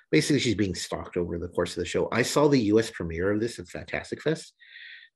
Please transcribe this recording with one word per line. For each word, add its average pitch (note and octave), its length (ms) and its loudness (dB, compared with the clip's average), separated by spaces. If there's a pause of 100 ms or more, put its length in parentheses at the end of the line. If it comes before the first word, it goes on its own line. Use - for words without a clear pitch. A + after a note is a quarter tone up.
(120)
basically D3+ 260 4
she's A2+ 160 2
being F#2 200 0
stalked - 420 -8
over E2+ 220 -2
the E2+ 100 -6
course F2 280 -2
of F2+ 40 -2
the F2 60 -2
show. F2+ 260 0
I A2+ 100 2
saw D3 240 4
the C#3+ 180 6
U G#2 140 6
S A2+ 120 0
premiere F2 420 -2
of G#2+ 80 0
this A#2 180 -4
in F2+ 60 -12
Fantastic - 580 -8
Fest. D#3 300 -2 (640)